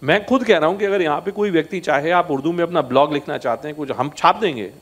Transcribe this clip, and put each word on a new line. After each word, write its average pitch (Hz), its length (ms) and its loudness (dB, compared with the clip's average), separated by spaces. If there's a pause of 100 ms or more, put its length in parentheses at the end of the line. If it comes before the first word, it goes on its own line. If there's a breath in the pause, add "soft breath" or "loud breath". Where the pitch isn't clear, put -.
मैं 180 240 2
खुद 247 180 2
कह 208 140 4
रहा 156 120 4
हूँ 196 80 -4
कि 214 60 -2
अगर 196 180 2
यहाँ 151 180 0
पे 175 100 -6
कोई 208 200 -2
व्यक्ति 165 300 0
चाहे, 151 300 0
आप 175 200 2
उर्दू 143 220 -2
में 175 100 -2
अपना 170 200 0
ब्लॉग 135 300 2
लिखना 147 260 -4
चाहते 127 300 -4
हैं, 151 80 -12
कुछ 143 140 -8
हम 127 260 -4
छाप 180 200 4
देंगे, 127 440 -4